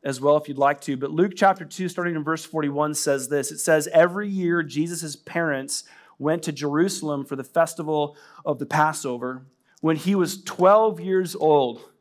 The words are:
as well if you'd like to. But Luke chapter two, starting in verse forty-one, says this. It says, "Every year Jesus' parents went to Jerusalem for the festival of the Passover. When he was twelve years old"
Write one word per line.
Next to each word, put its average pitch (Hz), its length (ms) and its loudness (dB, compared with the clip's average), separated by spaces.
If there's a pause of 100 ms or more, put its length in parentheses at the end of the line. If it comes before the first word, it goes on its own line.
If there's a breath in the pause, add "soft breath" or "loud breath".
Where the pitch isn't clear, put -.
as 131 180 -6
well 147 160 6
if 151 120 -2
you'd 139 100 -8
like 143 240 2
to. 139 140 -4
But 135 140 -6
Luke 180 260 2
chapter 190 280 2
two, 185 240 -6
starting 175 280 -4
in 151 80 -4
verse 160 200 -2
forty-one, 151 500 -2
says 139 340 -2
this. 139 240 -2
It 151 60 -14
says, 156 300 2
"Every 175 400 4
year 175 340 0
Jesus' 156 540 -6
parents 143 680 -4 (340 soft breath)
went 156 260 0
to 160 80 -4
Jerusalem 147 720 -2
for 139 120 -8
the 131 80 -8
festival 156 720 -2 (280 loud breath)
of 143 140 -2
the 143 80 -6
Passover. 131 800 -2 (340 soft breath)
When 160 160 0
he 175 180 0
was 180 280 0
twelve 196 580 4
years 185 340 -2
old" 139 480 2 (180)